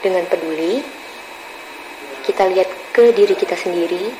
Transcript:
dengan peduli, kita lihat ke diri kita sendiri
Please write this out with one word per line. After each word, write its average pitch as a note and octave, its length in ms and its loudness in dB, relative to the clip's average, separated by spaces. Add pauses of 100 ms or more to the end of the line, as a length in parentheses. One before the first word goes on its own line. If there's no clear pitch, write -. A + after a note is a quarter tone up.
dengan F#3 240 2
peduli, E3 560 -2 (1400)
kita G3 240 2
lihat F#3 160 2 (240)
ke A#3+ 240 8
diri G3 200 6
kita - 200 0
sendiri F3 640 -2